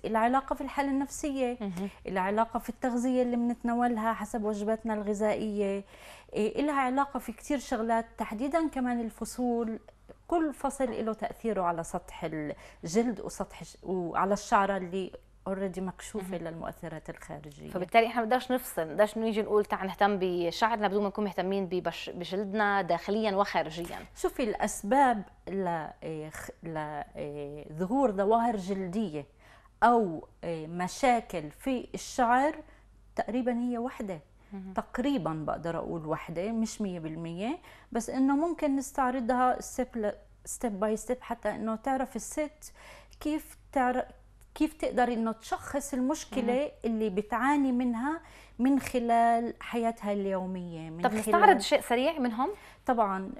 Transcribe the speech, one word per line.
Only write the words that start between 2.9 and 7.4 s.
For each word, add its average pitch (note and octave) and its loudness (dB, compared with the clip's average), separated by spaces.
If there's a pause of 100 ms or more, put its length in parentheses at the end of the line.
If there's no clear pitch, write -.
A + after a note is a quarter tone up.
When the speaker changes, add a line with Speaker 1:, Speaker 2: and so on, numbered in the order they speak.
Speaker 1:
اللي A#3+ 2
بنتناولها A#3+ 0
حسب G#3+ -4
وجباتنا G#3+ 0
الغذائية، G#3 0 (500)
إيه، - 0
إلها C#4+ 2
علاقة C4 2
في A3+ -6
كتير C#4+ -2